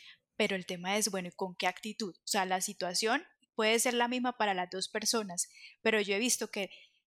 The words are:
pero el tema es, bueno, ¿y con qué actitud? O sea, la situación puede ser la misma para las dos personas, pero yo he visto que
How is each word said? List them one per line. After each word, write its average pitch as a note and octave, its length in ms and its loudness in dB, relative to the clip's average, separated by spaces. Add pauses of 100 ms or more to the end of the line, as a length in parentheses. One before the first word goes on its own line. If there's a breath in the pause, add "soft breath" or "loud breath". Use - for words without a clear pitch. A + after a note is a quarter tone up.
(360 loud breath)
pero G3+ 200 0
el F#3 100 -8
tema F#3 320 -4
es, G#3+ 120 2
bueno, F#3 180 -4
¿y F3 40 -12
con F#3 240 -6
qué G3 120 -2
actitud? G3+ 480 -4
O - 120 -20
sea, F#3+ 180 2
la F#3 140 0
situación G3+ 640 0 (300)
puede A3 260 4
ser B3 140 2
la A#3+ 140 4
misma B3 300 -2
para G#3 160 2
las F3+ 160 -2
dos F#3 180 -4
personas, G#3+ 600 -2 (340 loud breath)
pero A3 180 4
yo G3 160 0
he G3+ 40 2
visto A#3 300 0
que F#3+ 200 -6 (400 loud breath)